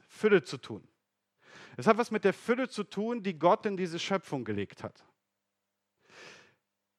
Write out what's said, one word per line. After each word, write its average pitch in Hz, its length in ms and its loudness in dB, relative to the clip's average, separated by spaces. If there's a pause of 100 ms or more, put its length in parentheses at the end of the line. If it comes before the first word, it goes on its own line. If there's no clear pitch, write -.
Fülle 202 360 4
zu - 140 -10
tun. - 300 -14 (880)
Es 123 100 -6
hat 214 100 8
was 233 140 -2
mit 214 120 -2
der 190 100 4
Fülle 240 340 -2
zu - 160 -8
tun, 220 400 -6
die 180 140 -4
Gott 175 280 4
in 202 120 -4
diese 170 220 -4
Schöpfung 160 440 -2
gelegt 101 400 -6
hat. - 200 -12 (2000)